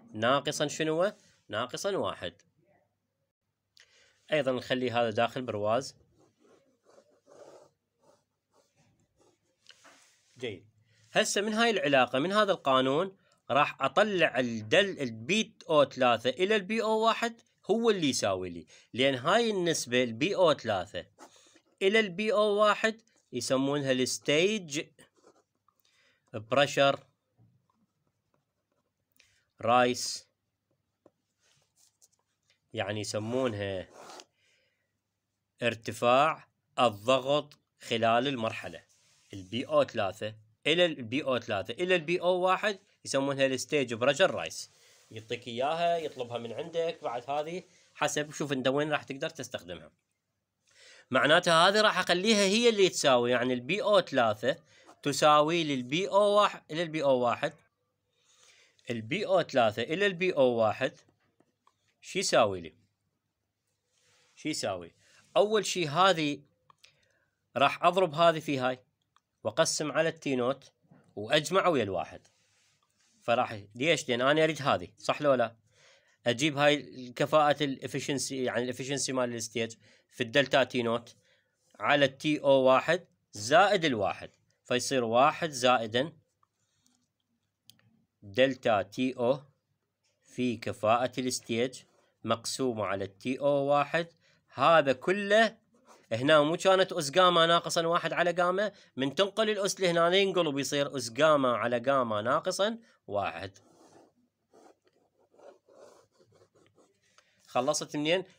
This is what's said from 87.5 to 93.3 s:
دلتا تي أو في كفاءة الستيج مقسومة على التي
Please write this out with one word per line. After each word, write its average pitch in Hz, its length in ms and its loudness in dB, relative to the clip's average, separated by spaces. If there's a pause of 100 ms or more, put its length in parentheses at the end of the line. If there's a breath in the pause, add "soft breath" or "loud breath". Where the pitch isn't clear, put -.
دلتا 113 600 0
تي 127 340 -6
أو 127 240 -2 (840)
في 123 340 -6
كفاءة 117 640 -2
الستيج 127 640 -6 (420)
مقسومة 110 600 -4
على 98 200 -4
التي 123 340 -8